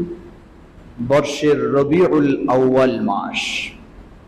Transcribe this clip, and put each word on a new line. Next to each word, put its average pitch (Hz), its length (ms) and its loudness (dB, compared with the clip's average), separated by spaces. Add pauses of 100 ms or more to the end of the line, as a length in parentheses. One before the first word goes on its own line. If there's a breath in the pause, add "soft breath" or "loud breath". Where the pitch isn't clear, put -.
(1080)
বর্ষের 147 680 0
রবিউল 143 760 2
আউয়াল 127 520 2
মাস। - 680 -6 (580)